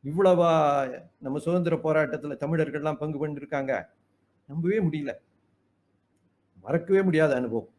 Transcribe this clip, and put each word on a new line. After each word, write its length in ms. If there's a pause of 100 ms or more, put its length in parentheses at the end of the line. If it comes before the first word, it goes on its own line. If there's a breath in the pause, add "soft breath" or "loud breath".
இவ்வளவா 840 (300)
நம்ம 200
சுதந்திர 380
போராட்டத்துல 600
தமிழர்கள்லாம் 600
பங்கு 300
பண்ணிருக்காங்க? 600 (600)
நம்பவே 320
முடியல. 360 (1500)
மறக்கவே 420
முடியாத 320
அனுபவம். 340 (100)